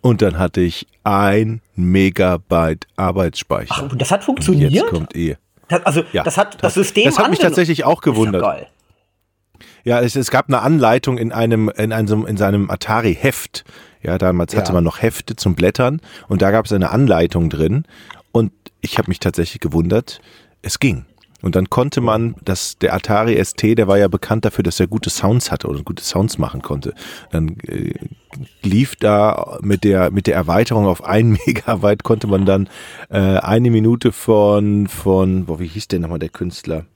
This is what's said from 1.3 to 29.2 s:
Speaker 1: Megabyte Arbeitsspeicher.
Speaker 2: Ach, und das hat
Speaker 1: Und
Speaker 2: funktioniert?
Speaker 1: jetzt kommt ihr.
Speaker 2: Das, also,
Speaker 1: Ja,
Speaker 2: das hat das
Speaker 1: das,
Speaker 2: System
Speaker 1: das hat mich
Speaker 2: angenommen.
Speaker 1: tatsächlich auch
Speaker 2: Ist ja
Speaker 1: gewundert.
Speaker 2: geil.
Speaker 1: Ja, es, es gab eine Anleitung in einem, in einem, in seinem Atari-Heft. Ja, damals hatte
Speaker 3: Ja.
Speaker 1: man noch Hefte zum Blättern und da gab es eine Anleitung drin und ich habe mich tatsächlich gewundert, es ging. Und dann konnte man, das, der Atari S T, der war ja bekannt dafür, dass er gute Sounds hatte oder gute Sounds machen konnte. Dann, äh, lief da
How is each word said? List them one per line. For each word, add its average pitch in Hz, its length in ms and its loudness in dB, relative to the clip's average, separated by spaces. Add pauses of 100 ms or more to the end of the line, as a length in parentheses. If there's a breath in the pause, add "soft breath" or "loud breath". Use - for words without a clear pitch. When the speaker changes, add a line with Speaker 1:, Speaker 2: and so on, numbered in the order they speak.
Speaker 1:
Megabyte 90 1200 0
Arbeitsspeicher. 90 800 -4
Speaker 2:
Ach, 139 140 -8
und 127 100 -6
das - 100 -4
hat 196 100 0
Speaker 1:
Und - 40 -18
Speaker 2:
funktioniert? 175 460 2
Speaker 1:
jetzt 247 180 2
kommt - 260 -6
ihr. 80 220 -4 (300)
Speaker 2:
Das, 175 180 -2
also, 165 160 2 (100)
Speaker 1:
Ja, - 120 -2
Speaker 2:
das 160 140 -2
hat 208 180 -2
das - 60 -10
Speaker 1:
das, - 120 0
Speaker 2:
System 202 320 2
Speaker 1:
das - 140 2
hat 226 100 2
mich 349 100 0
Speaker 2:
angenommen. 175 120 4
Speaker 1:
tatsächlich 160 340 0
auch 156 160 2
Speaker 2:
Ist - 60 -16
ja 147 40 4
Speaker 1:
gewundert. 107 300 2
Speaker 2:
geil. - 260 -4 (1160 soft breath)
Speaker 1:
Ja, 120 180 2
es, 120 140 0
es 135 160 -2
gab - 160 2
eine 127 140 0
Anleitung 127 580 2
in 117 120 -4
einem, 113 380 2
in 107 240 -2
einem, 107 320 0
in 104 120 -4
seinem 101 340 2
Atari-Heft. 110 920 -2 (380 loud breath)
Ja, 85 160 -2
damals 90 380 0
hatte 101 140 0
Speaker 3:
Ja. 92 40 0
Speaker 1:
man 87 100 4
noch 82 200 -2
Hefte - 320 -4
zum 98 180 0
Blättern 123 480 0 (260 loud breath)
und 101 140 0
da 95 80 2
gab 107 160 2
es - 80 -6
eine 95 160 0
Anleitung 87 640 2
drin 82 340 0 (460 loud breath)
und 113 200 0 (300)
ich - 160 -4
habe 113 120 -2
mich 90 100 -4
tatsächlich - 400 -4
gewundert, 85 640 -2 (420 soft breath)
es - 160 -6
ging. 98 260 0 (380)
Und 90 120 -2
dann 92 140 2
konnte 123 320 0
man, 113 420 0
das, - 360 -6
der 90 160 0
Atari 110 400 0
S - 180 0
T, 110 220 2
der 110 120 4
war 98 120 4
ja 101 80 4
bekannt 101 380 -2
dafür, - 180 0
dass 87 160 -2
er 90 80 2
gute 107 240 -4
Sounds 113 400 0
hatte - 160 -6
oder 71 160 -6
gute - 200 -10
Sounds - 360 -2
machen - 240 -6
konnte. 71 300 -6 (380 loud breath)
Dann, 80 260 -2 (100)
äh, - 260 -6 (680)
lief 110 320 0
da 104 680 0